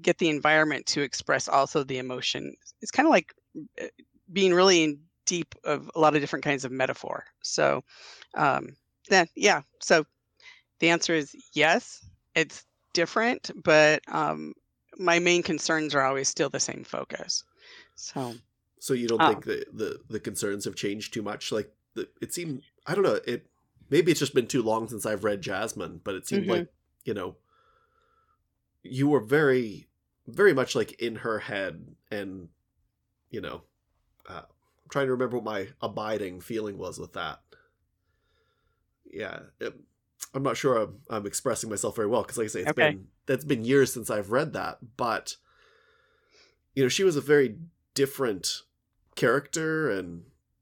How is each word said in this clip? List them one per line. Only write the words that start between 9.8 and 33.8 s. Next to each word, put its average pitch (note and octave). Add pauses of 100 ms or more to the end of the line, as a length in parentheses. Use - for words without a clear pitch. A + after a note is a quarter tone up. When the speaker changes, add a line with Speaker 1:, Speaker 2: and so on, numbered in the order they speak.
Speaker 1:
So D#3+ (760)
the E3
answer E3+
is C#3+ (180)
yes, D#3+ (300)
it's - (280)
different, A3 (120)
but, D3+
um, D#3 (440)
my E3+
main F3
concerns D#3
are C3+
always C3+
still C#3+
the C3+
same -
focus. - (520)
So, A#2+ (440)
Speaker 2:
So -
you A#2+
don't A#2
Speaker 1:
um, -
Speaker 2:
think A2+
that -
the, G#2+
the G#2+
concerns G2+
have G2+
changed G#2
too A2+
much? G#2
Like, G#2+ (200)
the, - (120)
it -
seemed, D#3+ (220)
I D#3+
don't G3
know, A#2
it, - (400)
maybe E3
it's D3
just C#3
been A#2+
too B2+
long A2
since A2
I've G#2+
read G#2
Jasmine, F#2+
but G2
it F2+
seemed G3
Speaker 1:
Mm-hmm. -
Speaker 2:
like, F3 (380)
you A2+
know, F#2 (1500)
you B2+
were C#3+
very, B2+ (400)
very E3
much, B2+
like, A2
in A2+
her G#2+
head, F#2+ (160)
and, F#2+ (800)
you A2
know, E2 (640)